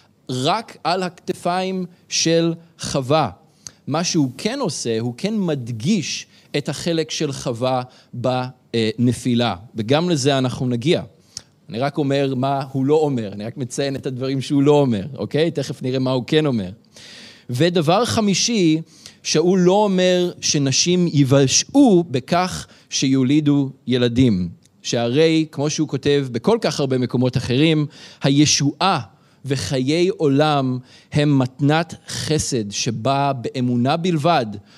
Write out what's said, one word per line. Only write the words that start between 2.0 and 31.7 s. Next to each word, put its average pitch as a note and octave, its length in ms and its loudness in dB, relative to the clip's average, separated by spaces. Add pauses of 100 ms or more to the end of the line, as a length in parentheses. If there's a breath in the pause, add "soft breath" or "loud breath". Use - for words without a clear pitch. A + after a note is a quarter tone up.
של E3 440 2 (260 loud breath)
חווה. C#3 500 0 (580 loud breath)
מה D3+ 160 -2
שהוא D3 340 0
כן B3+ 240 -4
עושה, A#2+ 380 -2
הוא A#2+ 180 -4
כן G#3 200 -4
מדגיש C#3+ 880 -4 (300 soft breath)
את D3 120 -6
החלק D#3+ 420 -4
של D3 200 -4
חווה B2+ 500 -2 (320 loud breath)
בנפילה, A#2+ 1400 -2 (200)
וגם C#3 340 0
לזה C#3 280 2
אנחנו C3 300 -2
נגיע. B2 340 0 (680 loud breath)
אני A2 100 -8
רק C#3 180 -4
אומר C#3 380 0
מה C3+ 360 -2
הוא C3 140 -2
לא D3 100 4
אומר, B2+ 380 0
אני G#2 120 -10
רק A2+ 120 -10
מציין C#3 380 -4
את C3 100 -8
הדברים C3 360 -4
שהוא C#3 220 2
לא D3 80 6
אומר, B2 340 4 (120)
אוקיי? D3 340 -2
תכף C3 300 -6
נראה C3 180 -2
מה C3 120 0
הוא C3 160 -2
כן D#3 180 2
אומר. A2 240 -2 (800 loud breath)
ודבר E3+ 560 2
חמישי, G3+ 760 0 (420 loud breath)
שאול F3+ 360 2
לא F#3 240 4
אומר F3+ 480 2 (100)
שנשים E3+ 720 0
יבשעו C#3+ 1000 4
בכך E3+ 560 -2 (220 loud breath)
שיולידו C#3 800 2 (180)
ילדים. A#2+ 600 2 (320)
שהרי, D3+ 720 2
כמו C#3+ 180 -2
שהוא D3+ 180 -2
כותב C#3+ 440 0
בכל F#3+ 300 0
כך D#3 180 -2
הרבה C3 180 0
מקומות B2+ 400 0
אחרים, D3 480 2 (380 loud breath)
הישועה D3 800 2 (440 soft breath)
וחיי C#3 640 0
עולם C#3+ 720 2 (320 loud breath)
הם D3 280 2
מתנת D3 540 0 (140)